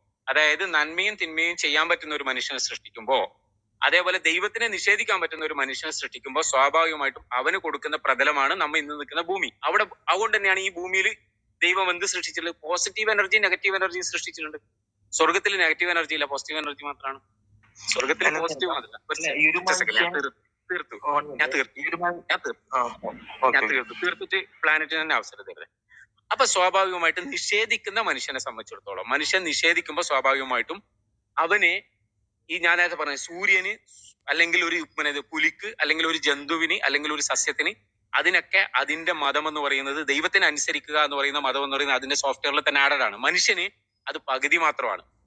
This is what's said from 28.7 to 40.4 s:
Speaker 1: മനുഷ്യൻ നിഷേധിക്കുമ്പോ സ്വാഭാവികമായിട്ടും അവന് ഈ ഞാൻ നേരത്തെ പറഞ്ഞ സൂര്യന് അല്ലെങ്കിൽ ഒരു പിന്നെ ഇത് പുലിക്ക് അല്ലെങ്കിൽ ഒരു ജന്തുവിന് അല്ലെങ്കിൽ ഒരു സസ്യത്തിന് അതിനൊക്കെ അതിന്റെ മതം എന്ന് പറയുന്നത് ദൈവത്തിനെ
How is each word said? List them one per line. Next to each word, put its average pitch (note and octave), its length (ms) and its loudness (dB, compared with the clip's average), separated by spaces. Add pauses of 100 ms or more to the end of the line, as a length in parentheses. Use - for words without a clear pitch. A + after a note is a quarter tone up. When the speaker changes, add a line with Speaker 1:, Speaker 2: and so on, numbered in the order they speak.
Speaker 1:
മനുഷ്യൻ D3+ 340 0
നിഷേധിക്കുമ്പോ E3 600 0
സ്വാഭാവികമായിട്ടും C3+ 800 0 (540)
അവന് F3+ 440 2 (680)
ഈ E3+ 80 -6
ഞാൻ F3 200 2
നേരത്തെ E3+ 180 2
പറഞ്ഞ D3 200 -4
സൂര്യന് F#3+ 600 -2 (520)
അല്ലെങ്കിൽ E3+ 360 2
ഒരു E3 100 0
പിന്നെ D3+ 340 -4
ഇത് C#3+ 100 -4
പുലിക്ക് D#3+ 600 -4
അല്ലെങ്കിൽ D#3+ 260 0
ഒരു D#3+ 100 0
ജന്തുവിന് D3+ 560 0
അല്ലെങ്കിൽ C#3+ 400 0
ഒരു D3 80 -4
സസ്യത്തിന് D3+ 520 -2 (420)
അതിനൊക്കെ F3 600 2
അതിന്റെ D#3 380 0
മതം D3 340 0
എന്ന് D3+ 140 -4
പറയുന്നത് C#3 460 -2
ദൈവത്തിനെ E3+ 400 2